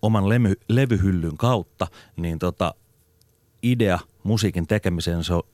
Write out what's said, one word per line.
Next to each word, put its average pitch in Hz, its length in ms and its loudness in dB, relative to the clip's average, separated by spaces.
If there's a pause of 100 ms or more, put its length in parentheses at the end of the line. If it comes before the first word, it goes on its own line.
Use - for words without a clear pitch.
oman 107 260 2
lemy-, 110 400 2
levyhyllyn 95 680 0
kautta, 110 500 -2 (300)
niin 85 220 -4
tota, 87 360 -2 (880)
idea 113 360 2 (260)
musiikin 95 420 0
tekemiseen 85 580 -2
se 87 100 -2
on, 85 80 0 (120)